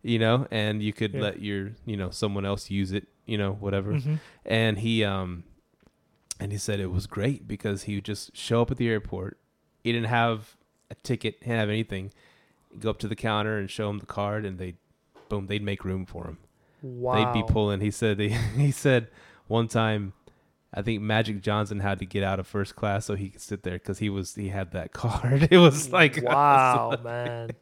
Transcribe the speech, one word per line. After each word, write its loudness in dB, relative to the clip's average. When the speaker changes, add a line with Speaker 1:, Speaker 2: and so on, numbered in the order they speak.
Speaker 1:
you 2
know, 4
and -2
you -2
could -2
Speaker 2:
Yeah. -4
Speaker 1:
let -4
your, -4
you -6
know, -4
someone -2
else -4
use -2
it, -4
you -4
know, 0
whatever. -2
Speaker 2:
Mm-hmm. 0
Speaker 1:
And 2
he, 2
um, -2
and -6
he -6
said -4
it -4
was -2
great -4
because -4
he -6
would -6
just -10
show 2
up 2
at -2
the 0
airport. -4
He 0
didn't 0
have 0
a -18
ticket, -4
didn't -2
have 2
anything. -4
Go -2
up -6
to -6
the -2
counter 0
and -4
show -4
him -4
the -12
card, -4
and -6
they, -8
boom, -4
they'd -2
make -4
room -4
for -12
him. -12
Speaker 2:
Wow. 0
Speaker 1:
They'd 2
be -2
pulling. 2
He 0
said 0
they, 0
<laughs> 0
he 4
said 2
one 2
time, 0
I -6
think -2
Magic 0
Johnson 0
had 0
to -6
get -2
out 0
of -6
first -4
class -2
so -2
he -6
could -20
sit -10
there -4
'cause -6
he -2
was, -6
he -6
had -6
that -8
<laughs> -
card. 2
It 10
was 8
like 4
Speaker 2:
Wow, 6
Speaker 1:
<laughs> -2
awesome. -6
Speaker 2:
man. -6